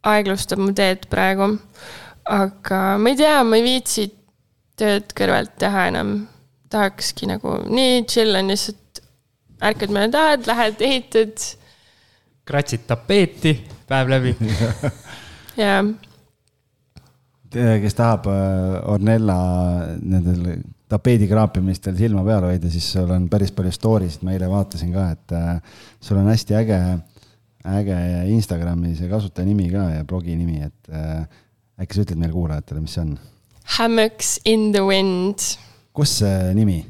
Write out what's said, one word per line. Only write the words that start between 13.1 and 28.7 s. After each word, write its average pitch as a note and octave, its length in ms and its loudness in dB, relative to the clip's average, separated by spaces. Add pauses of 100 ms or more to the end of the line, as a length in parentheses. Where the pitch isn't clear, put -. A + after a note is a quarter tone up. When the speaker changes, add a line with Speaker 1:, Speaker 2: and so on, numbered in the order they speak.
Speaker 2:
päev C3 220 2
läbi. B2+ 240 2 (680)
Speaker 1:
<laughs> - 580 -16
Jaa. G3 220 2 (1700)
Speaker 3:
Te-, A2+ 320 2
kes G#2 160 0
tahab, A2+ 320 2
äh, F#2+ 460 0 (180)
Ornella G#2 460 2 (580)
nendel F2 600 0 (300)
tapeedi G#2+ 400 4
kraapimistel F#2+ 680 0
silma G#2 280 2
peal G2+ 220 2
hoida, F2 260 0
siis E2 220 -4
sul F2+ 180 0
on F2+ 160 2
päris G2 240 0
palju F#2 200 -2
story G#2+ 360 0
sid, D2+ 160 -10
ma F#2 80 -2
eile F#2 160 -2
vaatasin F2 440 -2
ka, F#2+ 200 0
et, - 240 -10
äh, E2+ 440 -4 (200)
sul G2+ 200 -2
on G2+ 100 4
hästi A2 260 0
äge, G#2+ 220 2 (880)
äge G2 280 -2 (360)
Instagrami E2+ 640 -2